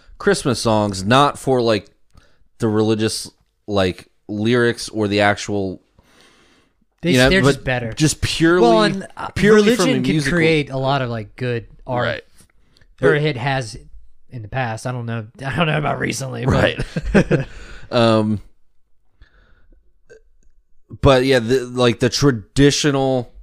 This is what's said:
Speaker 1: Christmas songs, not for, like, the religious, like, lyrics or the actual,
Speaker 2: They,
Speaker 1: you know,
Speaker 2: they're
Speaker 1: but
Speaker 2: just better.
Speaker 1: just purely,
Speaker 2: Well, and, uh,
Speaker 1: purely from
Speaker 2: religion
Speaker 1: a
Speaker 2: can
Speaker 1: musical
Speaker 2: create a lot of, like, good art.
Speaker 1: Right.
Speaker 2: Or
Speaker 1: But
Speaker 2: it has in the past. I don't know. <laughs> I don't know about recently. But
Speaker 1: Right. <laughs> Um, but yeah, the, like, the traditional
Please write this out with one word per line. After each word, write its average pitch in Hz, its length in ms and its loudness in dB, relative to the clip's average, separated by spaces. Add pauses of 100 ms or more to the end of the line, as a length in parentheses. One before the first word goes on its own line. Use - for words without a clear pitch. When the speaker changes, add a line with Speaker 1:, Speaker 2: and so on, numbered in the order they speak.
(180)
Speaker 1:
Christmas 160 440 -2
songs, 104 420 0
not 131 340 2
for, 131 240 0
like, 113 280 0 (720)
the 117 80 -2
religious, 110 600 0 (380)
like, 95 400 -2 (200)
lyrics 117 600 0
or 107 220 -4
the 104 120 0
actual, 101 600 -2 (1200)
Speaker 2:
They, 165 120 -2
Speaker 1:
you 127 40 4
know, 127 120 6
Speaker 2:
they're 190 120 4
Speaker 1:
but 135 140 4
Speaker 2:
just 123 100 -12
better. 123 280 -4
Speaker 1:
just - 280 0
purely, 170 400 2
Speaker 2:
Well, 226 220 6
and, 196 240 -4 (100)
uh, - 120 -12
Speaker 1:
purely 214 460 4
from 185 120 0
Speaker 2:
religion - 20 2
Speaker 1:
a 127 160 0
Speaker 2:
can - 80 0
Speaker 1:
musical 156 240 0
Speaker 2:
create 160 320 2
a 135 80 -6
lot 131 240 -2
of, 123 80 -6
like, 110 260 -10
good 120 320 -6 (180)
art. 120 200 -4
Speaker 1:
Right. 73 180 -6 (760)
Speaker 2:
Or 160 120 4
Speaker 1:
But 147 100 0
Speaker 2:
it 151 120 -2
has 131 400 -6 (540)
in 117 140 -14
the 104 40 -16
past. 117 380 -6
I 127 60 -4
don't 120 160 -8
know. 117 260 -8
<laughs> 135 120 -16
I 139 100 -6
don't 170 120 0
know 151 120 -2
about 135 200 -4
recently. 131 460 -8
But 110 320 2 (360)
Speaker 1:
Right. 143 340 2 (140)
<laughs> - 300 -16
Um, 110 500 2 (2500)
but 131 240 4
yeah, 131 140 4
the, 123 260 0
like, 123 340 0
the 123 100 2
traditional 135 1200 0 (120)